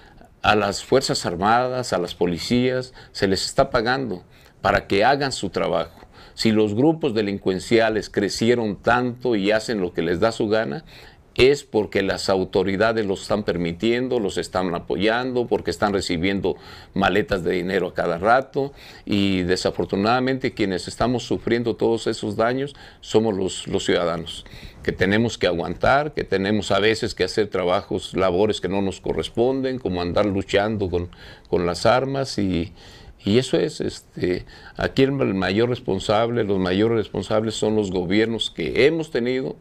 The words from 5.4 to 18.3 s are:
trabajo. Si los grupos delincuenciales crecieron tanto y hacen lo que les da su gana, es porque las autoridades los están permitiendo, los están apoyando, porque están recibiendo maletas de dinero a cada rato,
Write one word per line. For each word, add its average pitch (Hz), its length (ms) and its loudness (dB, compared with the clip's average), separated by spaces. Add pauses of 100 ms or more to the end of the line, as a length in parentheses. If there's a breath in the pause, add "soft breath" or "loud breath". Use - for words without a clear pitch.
trabajo. 85 500 -2 (340 loud breath)
Si - 180 2
los 107 220 4
grupos 151 400 2
delincuenciales 101 960 0
crecieron 110 680 0
tanto 120 580 0
y 98 160 2
hacen 110 300 0
lo 90 120 -2
que - 80 -2
les 85 180 0
da 110 120 2
su 117 160 -2
gana, 120 360 -2 (520 loud breath)
es 135 280 4
porque 101 400 -2
las 92 260 -2
autoridades 98 800 2
los 95 160 -2
están 107 200 -2
permitiendo, 113 760 0
los 95 180 -4
están 90 380 -2
apoyando, 113 720 0
porque 95 240 0
están 104 200 0
recibiendo 92 640 0 (380 loud breath)
maletas 92 500 0
de 87 100 0
dinero 90 340 -2
a 85 80 -8
cada 87 240 -2
rato, 131 520 0 (320 loud breath)